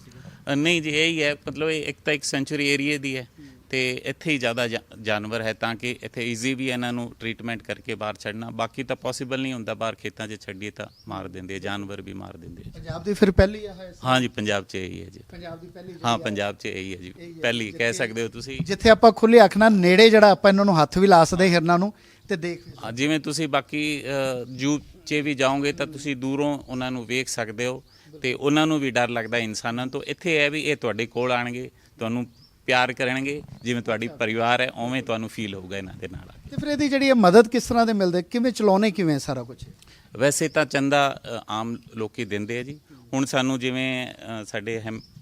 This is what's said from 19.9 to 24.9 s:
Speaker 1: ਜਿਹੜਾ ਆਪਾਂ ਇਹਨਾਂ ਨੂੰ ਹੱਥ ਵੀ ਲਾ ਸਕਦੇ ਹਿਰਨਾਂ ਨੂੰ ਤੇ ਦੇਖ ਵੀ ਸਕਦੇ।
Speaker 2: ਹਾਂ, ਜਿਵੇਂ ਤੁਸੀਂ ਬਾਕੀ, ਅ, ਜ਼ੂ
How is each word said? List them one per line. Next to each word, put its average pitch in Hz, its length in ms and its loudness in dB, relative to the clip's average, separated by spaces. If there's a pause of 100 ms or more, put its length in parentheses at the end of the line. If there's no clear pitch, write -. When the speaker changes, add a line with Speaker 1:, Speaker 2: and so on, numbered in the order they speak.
Speaker 1:
ਜਿਹੜਾ 208 200 10
ਆਪਾਂ 196 200 6
ਇਹਨਾਂ 196 140 6
ਨੂੰ 170 180 6
ਹੱਥ 147 160 2
ਵੀ 190 80 6
ਲਾ 170 180 10
ਸਕਦੇ 180 260 4
ਹਿਰਨਾਂ 170 280 4
ਨੂੰ 202 140 -2 (360)
ਤੇ 196 80 -4
ਦੇਖ 170 220 -8
ਵੀ - 120 -20
ਸਕਦੇ। - 140 -18
Speaker 2:
ਹਾਂ, 110 80 -8
ਜਿਵੇਂ 147 280 0
ਤੁਸੀਂ 147 280 -4
ਬਾਕੀ, 147 560 -2
ਅ, 131 400 -4
ਜ਼ੂ 131 360 -2 (260)